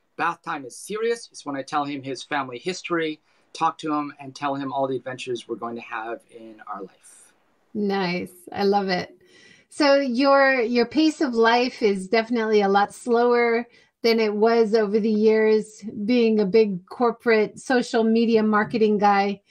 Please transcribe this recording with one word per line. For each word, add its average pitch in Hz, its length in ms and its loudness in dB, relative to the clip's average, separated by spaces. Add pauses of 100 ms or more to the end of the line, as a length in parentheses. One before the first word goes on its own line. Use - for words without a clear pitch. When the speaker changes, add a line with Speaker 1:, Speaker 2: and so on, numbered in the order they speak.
(180)
Speaker 1:
Bath 165 240 -4
time 156 240 -10
is 120 100 -18
serious. 226 560 -6
It's - 140 -20
when 139 100 -8
I 135 60 -6
tell 143 240 -4
him 143 180 -10
his 131 200 -10
family 127 360 -6
history, 165 640 -6 (320)
talk 160 260 -2
to 156 140 -6
him, 147 260 -4
and 135 160 -16
tell 139 200 -4
him 135 180 -8
all 135 140 -2
the 131 80 -4
adventures 123 520 -10
we're 117 80 -8
going 117 200 -10
to 117 60 -12
have 113 400 -10 (100)
in 113 360 -20
our 101 140 -12
life. - 520 -20 (400)
Speaker 2:
Nice. 190 580 -4 (200)
I - 120 -4
love 196 260 0
it. 180 280 -6 (520)
So 277 260 4
your, 269 640 4
your 240 260 2
pace 302 360 0
of 262 120 -2
life 233 480 2
is 196 280 0
definitely 226 500 0
a 196 80 2
lot 202 260 2
slower 240 760 0 (340)
than 226 180 2
it 214 140 0
was 220 400 2
over 214 260 2
the 214 100 0
years, 214 720 2 (240)
being 226 360 2
a 202 40 2
big 196 420 2
corporate 226 680 0
social 247 460 0
media 226 400 2
marketing 214 540 2
guy. 202 540 0